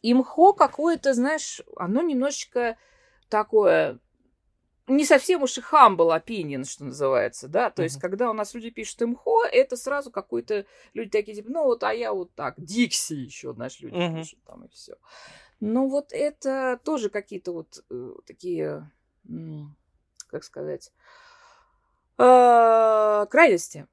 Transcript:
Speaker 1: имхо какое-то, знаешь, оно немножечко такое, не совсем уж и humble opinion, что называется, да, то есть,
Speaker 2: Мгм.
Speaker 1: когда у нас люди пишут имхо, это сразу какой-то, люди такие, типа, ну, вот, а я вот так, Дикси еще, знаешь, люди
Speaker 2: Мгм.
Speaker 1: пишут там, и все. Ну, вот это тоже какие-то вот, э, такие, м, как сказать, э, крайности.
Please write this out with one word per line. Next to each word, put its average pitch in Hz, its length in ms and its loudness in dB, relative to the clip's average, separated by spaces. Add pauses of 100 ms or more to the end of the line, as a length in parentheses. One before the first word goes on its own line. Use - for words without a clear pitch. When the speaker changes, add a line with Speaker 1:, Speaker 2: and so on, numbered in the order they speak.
Speaker 1:
имхо 262 520 4
какое-то, 302 600 0
знаешь, 277 480 -2 (140)
оно 202 260 -2
немножечко 254 760 -4 (520)
такое, 170 720 2 (880)
не 285 180 2
совсем 294 380 2
уж 247 140 -6
и 254 40 -12
humble 196 480 6
opinion, 160 560 -4
что 143 200 -16
называется, 131 640 -2
да, 196 220 -2
то - 140 -6
есть, 143 120 -6
Speaker 2:
Мгм. 139 60 -14
Speaker 1:
когда 196 280 -4
у 220 40 -4
нас 208 200 -8
люди 233 180 -14
пишут - 320 -10
имхо, 440 420 0
это 254 320 0
сразу 277 340 -8
какой-то, - 540 -8 (280)
люди 214 180 -12
такие, 214 240 -4
типа, 208 160 -16
ну, 320 140 -4
вот, 240 180 0
а 214 100 -2
я 226 200 -6
вот 180 220 -10
так, 135 220 -10
Дикси 180 560 -4
еще, 135 400 -12
знаешь, 120 260 -14
люди - 160 -14
Speaker 2:
Мгм. 170 260 -4
Speaker 1:
пишут - 240 -20
там, - 200 -20
и - 40 -20
все. - 260 -20 (640)
Ну, 233 300 -2
вот 285 220 -6
это 269 720 -4
тоже 254 260 -4
какие-то 196 440 -10
вот, - 360 -16
э, 123 240 -14 (120)
такие, 151 680 -10 (380)
м, 156 480 -14 (500)
как - 160 -12
сказать, - 480 -14 (1300)
э, 226 1120 6
крайности. 208 640 2